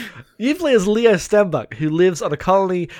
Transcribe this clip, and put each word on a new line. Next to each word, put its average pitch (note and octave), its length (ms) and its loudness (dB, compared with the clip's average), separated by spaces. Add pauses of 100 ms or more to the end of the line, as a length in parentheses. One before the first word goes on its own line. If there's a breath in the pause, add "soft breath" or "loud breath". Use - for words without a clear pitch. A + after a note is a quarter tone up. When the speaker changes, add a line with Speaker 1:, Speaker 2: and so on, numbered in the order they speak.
Speaker 1:
<laughs> - 340 -20
Speaker 2:
You C4 160 -2
play D#4+ 200 0
as F#3+ 120 2
Leo A3 280 4
Stenbuck, E3+ 600 0
who D#3 140 -4
lives E3 320 2
on D#3+ 120 -4
a D3 40 -4
colony, F#3 520 -2 (120)